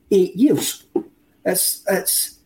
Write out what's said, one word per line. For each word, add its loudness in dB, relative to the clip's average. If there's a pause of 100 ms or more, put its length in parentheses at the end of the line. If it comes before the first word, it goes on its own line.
(100)
eight 2
years. 0 (600)
It's, -2
it's, -2